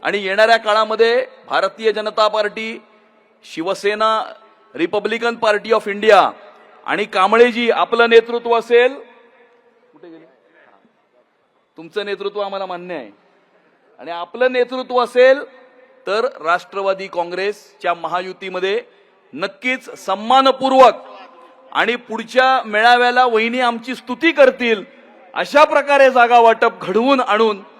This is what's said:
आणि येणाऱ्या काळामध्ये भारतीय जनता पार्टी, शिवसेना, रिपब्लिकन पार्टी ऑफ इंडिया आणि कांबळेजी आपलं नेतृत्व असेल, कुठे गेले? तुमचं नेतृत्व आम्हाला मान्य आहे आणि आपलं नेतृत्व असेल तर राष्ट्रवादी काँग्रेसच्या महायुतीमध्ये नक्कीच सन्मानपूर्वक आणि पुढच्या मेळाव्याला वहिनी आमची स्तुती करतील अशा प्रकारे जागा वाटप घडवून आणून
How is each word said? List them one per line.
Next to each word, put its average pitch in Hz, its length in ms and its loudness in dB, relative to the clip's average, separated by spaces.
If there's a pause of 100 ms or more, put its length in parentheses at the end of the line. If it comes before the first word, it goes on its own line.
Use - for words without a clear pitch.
आणि 196 200 -4
येणाऱ्या 214 340 2
काळामध्ये 220 680 0 (220)
भारतीय 190 440 -2
जनता 214 360 -2
पार्टी, 214 500 -6 (640)
शिवसेना, 208 800 -4 (520)
रिपब्लिकन 214 640 -4
पार्टी 214 360 -2
ऑफ 214 160 -2
इंडिया 202 420 4 (560)
आणि 175 200 -4
कांबळेजी 226 680 2
आपलं 226 380 0
नेतृत्व 233 440 -2
असेल, 240 400 0 (1000)
कुठे 151 160 -20
गेले? 165 160 -20 (1500)
तुमचं 165 280 -8
नेतृत्व 196 340 -8
आम्हाला 196 260 -6
मान्य 180 280 -10
आहे 123 160 -12 (880)
आणि 143 120 -16
आपलं 220 420 -4
नेतृत्व 247 500 -2
असेल 254 400 2 (640)
तर 214 200 -2 (160)
राष्ट्रवादी 190 640 -4
काँग्रेसच्या 175 880 -6
महायुतीमध्ये 185 840 -6 (520)
नक्कीच 202 560 -8 (100)
सन्मानपूर्वक 262 960 2 (760)
आणि 202 260 -2
पुढच्या 240 680 -2
मेळाव्याला 247 600 4
वहिनी 233 340 0
आमची 240 340 -4
स्तुती 254 380 -2
करतील 254 500 4 (520)
अशा 269 300 2
प्रकारे 285 460 4
जागा 240 300 4
वाटप 226 420 2
घडवून 247 380 0
आणून 208 420 0 (180)